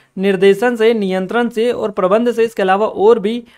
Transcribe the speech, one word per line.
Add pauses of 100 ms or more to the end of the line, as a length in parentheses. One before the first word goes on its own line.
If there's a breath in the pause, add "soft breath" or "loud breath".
(180 soft breath)
निर्देशन
से,
नियंत्रण
से
और
प्रबंध
से।
इसके
अलावा
और
भी (140)